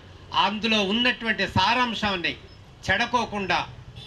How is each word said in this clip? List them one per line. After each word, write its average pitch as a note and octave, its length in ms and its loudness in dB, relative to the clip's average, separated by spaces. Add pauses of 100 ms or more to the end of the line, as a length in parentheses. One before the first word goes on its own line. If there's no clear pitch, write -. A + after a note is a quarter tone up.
(340)
అందులో G#3 500 2
ఉన్నటువంటి A3 640 0
సారాంశాన్ని G3+ 880 2 (560)
చెడకోకుండా G3+ 760 0 (400)